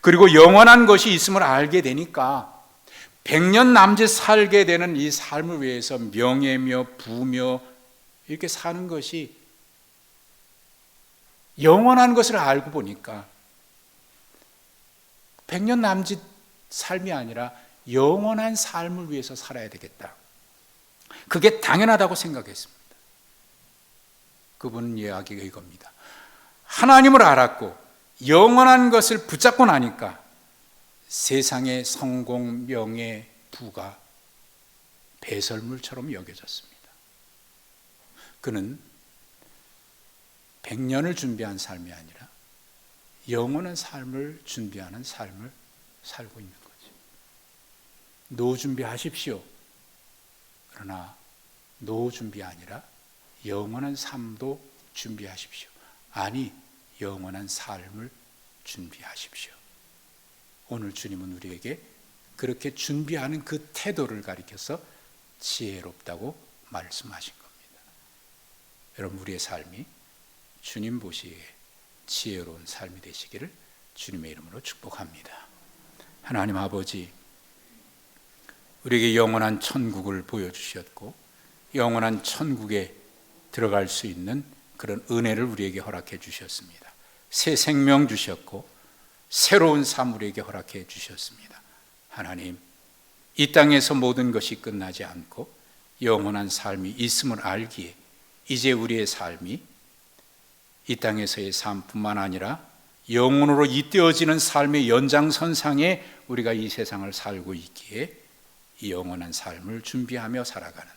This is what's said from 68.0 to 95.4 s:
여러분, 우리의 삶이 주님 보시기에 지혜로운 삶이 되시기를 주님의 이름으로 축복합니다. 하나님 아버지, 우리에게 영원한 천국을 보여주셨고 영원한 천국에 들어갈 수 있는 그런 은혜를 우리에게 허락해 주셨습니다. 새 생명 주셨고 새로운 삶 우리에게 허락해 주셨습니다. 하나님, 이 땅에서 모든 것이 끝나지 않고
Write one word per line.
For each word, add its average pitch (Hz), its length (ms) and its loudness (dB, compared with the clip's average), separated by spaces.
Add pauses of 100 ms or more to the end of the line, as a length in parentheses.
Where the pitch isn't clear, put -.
여러분, 95 200 -14
우리의 92 200 -14
삶이 92 460 -16 (760)
주님 113 380 -12
보시기에 90 380 -18 (680)
지혜로운 82 600 -12
삶이 92 360 -20
되시기를 - 480 -20 (460)
주님의 80 360 -16
이름으로 80 300 -20
축복합니다. - 840 -20 (720)
하나님 101 360 -6
아버지, 95 540 -10 (1700)
우리에게 117 320 0
영원한 110 440 0
천국을 98 640 -8
보여주셨고 - 880 -14 (640)
영원한 113 480 -2
천국에 107 720 -6 (580)
들어갈 101 360 -2
수 - 200 -10
있는 98 360 -10 (340)
그런 - 320 -12
은혜를 117 340 -2
우리에게 101 360 -8
허락해 92 400 -16
주셨습니다. - 720 -20 (400)
새 - 260 -2
생명 139 520 2
주셨고 104 600 -10 (640)
새로운 160 540 4
삶 127 300 -4
우리에게 104 280 -10
허락해 98 460 -16
주셨습니다. - 720 -18 (480)
하나님, 90 480 -14 (800)
이 143 160 0
땅에서 147 420 6
모든 127 380 0
것이 107 300 -6
끝나지 98 420 -12
않고 87 500 -18 (480)